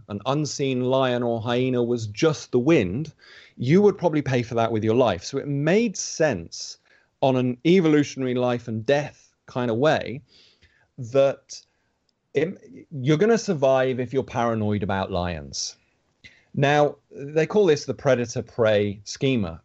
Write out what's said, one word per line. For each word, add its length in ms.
an 160
unseen 560
lion 400
or 180
hyena 440
was 240
just 440
the 80
wind, 540
you 240
would 160
probably 260
pay 180
for 140
that 160
with 120
your 120
life. 280
So 140
it 100
made 480
sense 840
on 140
an 300
evolutionary 680
life 340
and 180
death 460
kind 240
of 80
way 440
that 640
it, 580
you're 260
gonna 200
survive 600
if 120
you're 120
paranoid 580
about 300
lions. 640
Now, 400
they 340
call 220
this 180
the 80
predator-prey 1120
schema. 600